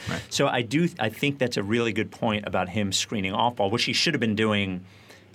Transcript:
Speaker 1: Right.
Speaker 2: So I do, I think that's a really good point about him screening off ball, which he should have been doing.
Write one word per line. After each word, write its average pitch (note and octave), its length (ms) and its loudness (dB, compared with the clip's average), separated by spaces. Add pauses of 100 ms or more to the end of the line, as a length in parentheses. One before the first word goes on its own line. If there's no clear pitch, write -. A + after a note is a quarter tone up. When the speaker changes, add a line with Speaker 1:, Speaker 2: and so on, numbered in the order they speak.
Speaker 1:
Right. - 220 -4
Speaker 2:
So C#3+ 160 2
I B2+ 160 2
do, D3 260 2 (100)
I A2+ 120 2
think C#3+ 280 -2
that's B2 180 0
a A2 60 -2
really A2+ 300 0
good G#2 200 -2
point G#2+ 340 -2
about F#2 240 -2
him G2 220 0
screening F#2+ 420 -2
off A#2 220 2
ball, G2+ 120 2
which A#2+ 160 0
he B2 80 -2
should - 220 2
have A#2+ 60 2
been A2+ 160 2
doing. G2+ 480 2 (500)